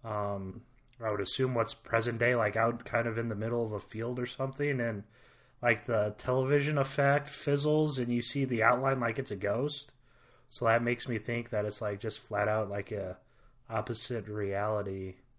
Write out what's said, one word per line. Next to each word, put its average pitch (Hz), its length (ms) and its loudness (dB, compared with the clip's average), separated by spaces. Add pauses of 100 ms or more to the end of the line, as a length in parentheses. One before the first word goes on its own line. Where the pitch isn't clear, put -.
um, 101 560 -4 (420)
I 110 80 0
would 101 120 0
assume 127 320 0
what's 113 180 0
present 117 460 0
day, 123 160 4
like, 107 200 2
out 117 300 0
kind 117 240 0
of 110 80 -2
in 117 140 -2
the 107 40 -2
middle 117 300 0
of 107 80 -4
a 101 80 -4
field 117 380 -6
or 123 80 -2
something, 135 540 -2
and, 110 240 -2 (580)
like, 117 240 2
the 104 320 2
television 139 580 2
effect 143 540 2
fizzles, 147 680 2
and 120 140 0
you 120 80 4
see 135 240 0
the 120 180 0
outline 131 380 4
like 117 180 -2
it's 127 120 -6
a 101 60 -4
ghost. 110 560 -2 (580)
So - 160 -2
that 117 160 6
makes 120 260 -2
me 117 80 -2
think 117 320 -4
that 104 160 0
it's, 104 160 -4
like, 104 200 -4
just 113 180 -6
flat 104 280 -2
out, 107 240 0
like, 101 220 -6
a 95 240 -4 (540)
opposite 113 580 -4
reality 98 880 -2 (220)